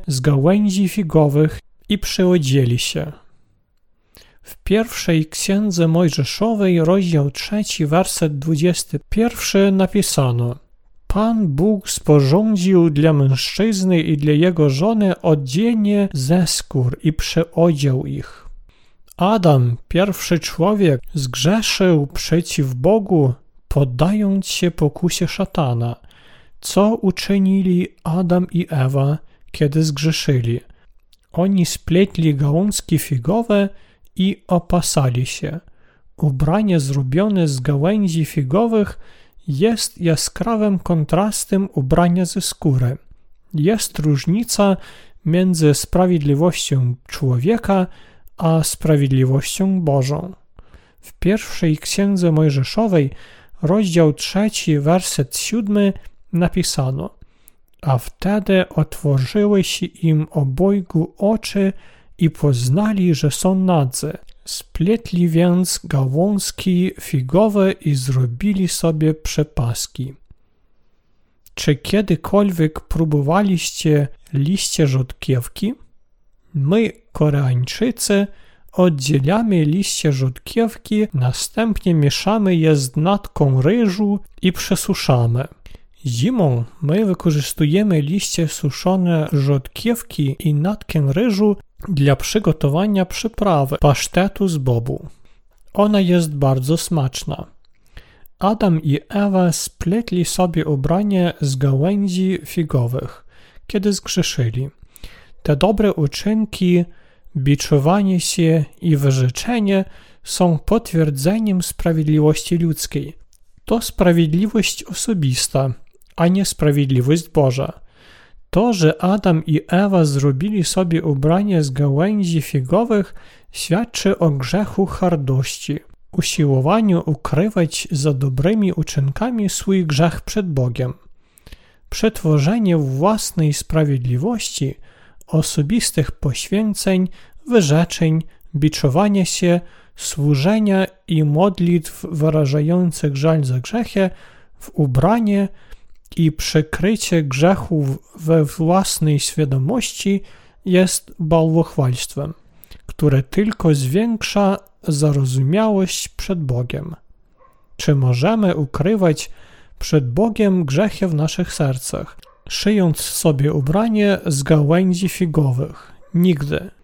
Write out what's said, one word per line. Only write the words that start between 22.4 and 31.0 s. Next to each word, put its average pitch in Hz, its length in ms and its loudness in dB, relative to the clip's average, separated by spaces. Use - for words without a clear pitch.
Bogu, 165 580 2
poddając 185 800 0
się 175 240 -2
pokusie 160 560 -2
szatana. 123 680 -2
Co 208 340 2
uczynili 190 920 0
Adam 180 480 0
i 170 180 -2
Ewa, 139 480 0
kiedy 151 320 0
zgrzeszyli? 139 760 -2